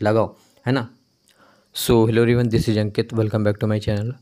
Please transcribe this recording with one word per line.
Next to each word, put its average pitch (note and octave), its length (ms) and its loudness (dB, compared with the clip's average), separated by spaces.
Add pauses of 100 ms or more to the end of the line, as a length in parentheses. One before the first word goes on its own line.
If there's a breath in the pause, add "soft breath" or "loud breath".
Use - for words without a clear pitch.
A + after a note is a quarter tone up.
लगाओ, G#2+ 340 0 (300 loud breath)
है B2+ 60 0
ना? B2 160 -2 (880 soft breath)
So, - 140 -4
hello A2+ 280 4
everyone, A#2 360 2
this A2+ 140 0
is G#2+ 100 0
अंकित, G#2+ 360 -4
welcome A2 320 -2
back G#2 140 -2
to A2 80 -2
my G#2+ 120 -2
channel। G#2+ 420 -4